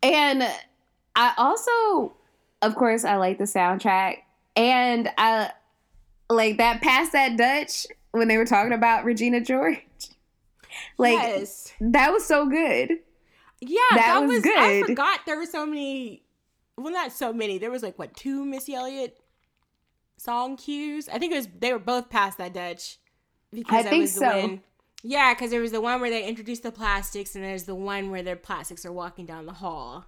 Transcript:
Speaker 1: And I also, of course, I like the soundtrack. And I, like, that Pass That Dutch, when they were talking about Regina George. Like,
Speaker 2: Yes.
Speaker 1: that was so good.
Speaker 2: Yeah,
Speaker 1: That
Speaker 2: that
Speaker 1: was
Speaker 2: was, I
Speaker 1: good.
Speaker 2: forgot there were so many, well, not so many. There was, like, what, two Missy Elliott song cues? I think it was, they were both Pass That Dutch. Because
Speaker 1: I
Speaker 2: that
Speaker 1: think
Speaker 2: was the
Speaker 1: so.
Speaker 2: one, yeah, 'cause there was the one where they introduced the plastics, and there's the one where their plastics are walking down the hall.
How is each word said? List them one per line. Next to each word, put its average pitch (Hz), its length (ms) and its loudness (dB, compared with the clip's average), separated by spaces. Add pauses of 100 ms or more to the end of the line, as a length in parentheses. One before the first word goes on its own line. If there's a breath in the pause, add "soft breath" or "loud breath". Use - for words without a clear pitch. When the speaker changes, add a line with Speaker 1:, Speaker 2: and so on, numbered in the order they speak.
Speaker 1:
And 277 400 4 (720)
I 240 220 4
also, 427 800 0 (460)
of 214 140 0
course, 226 280 2
I 202 140 2
like 190 200 0
the 196 60 -2
soundtrack. 190 760 0 (360)
And 240 640 2
I, 220 340 2 (800)
like, 220 280 4
that 233 240 2
Pass 277 280 4
That 269 280 2
Dutch, 269 480 0 (260)
when 226 180 2
they 220 80 6
were 226 80 4
talking 226 280 4
about 226 300 4
Regina 233 380 2
George. 269 360 0 (1200 loud breath)
Like, 240 220 4
Speaker 2:
Yes. 202 640 -6
Speaker 1:
that 269 320 4
was 427 120 0
so 294 220 2
good. 277 440 0 (680 soft breath)
Speaker 2:
Yeah, 294 200 -4 (120)
Speaker 1:
That 403 60 6
Speaker 2:
that 240 240 4
Speaker 1:
was 262 160 2
Speaker 2:
was, 214 80 0 (120)
I 202 220 4
Speaker 1:
good. 202 80 0
Speaker 2:
forgot 285 400 0
there 302 100 -4
were 330 80 -8
so 320 220 -8
many, 277 560 -8 (540)
well, 294 160 -10
not 330 180 -6
so 240 220 -6
many. 214 240 -4
There 208 120 -6
was, 247 140 -8
like, 190 160 -12
what, 156 160 -14
two 269 300 -6
Missy 269 280 -10
Elliott 254 460 -8 (1000)
song 247 380 -6
cues? 294 540 -8
I 240 100 -6
think 339 140 -4
it - 20 -2
was, 247 140 -6 (100)
they 247 140 -2
were 233 60 -4
both 240 300 -4
Pass 202 280 0
That 180 160 -12
Dutch. 175 440 -12 (560)
Because 220 200 -4
Speaker 1:
I 226 100 6
Speaker 2:
that 311 80 -2
Speaker 1:
think 320 100 4
Speaker 2:
was 190 140 0
the - 40 -4
Speaker 1:
so. 220 220 2
Speaker 2:
one, 190 200 -4 (400)
yeah, 262 320 2
'cause 240 160 -4
there 233 120 -2
was 233 100 -4
the 226 80 -4
one 240 220 -2
where 240 80 -2
they 226 160 -4
introduced 226 380 -10
the 233 100 -10
plastics, 202 600 -4
and 196 100 -12
there's 190 200 -8
the 190 120 -10
one 196 360 -6
where 185 120 -8
their 180 120 -6
plastics 175 500 -12
are 175 60 -14
walking 180 340 -12
down 160 200 -16
the 170 80 -16
hall. 160 540 -12